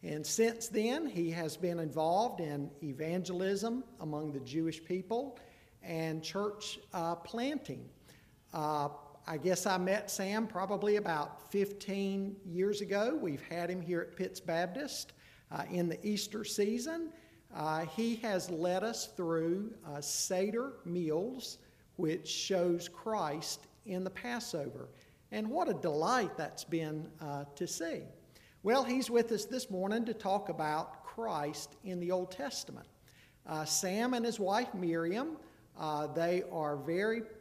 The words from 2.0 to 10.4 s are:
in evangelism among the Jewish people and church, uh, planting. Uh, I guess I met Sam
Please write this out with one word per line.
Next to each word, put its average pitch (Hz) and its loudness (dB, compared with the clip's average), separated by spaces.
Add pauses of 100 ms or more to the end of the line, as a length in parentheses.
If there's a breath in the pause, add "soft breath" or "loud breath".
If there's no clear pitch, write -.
in 147 -4 (140)
evangelism 185 0 (160)
among 151 -2
the 135 -4
Jewish 156 -2
people 220 -2 (420 loud breath)
and 160 -2
church, 202 -4 (160)
uh, 170 0
planting. 226 -4 (680 loud breath)
Uh, 151 2 (360)
I 160 -4
guess 180 2
I 190 4
met 196 2
Sam 208 0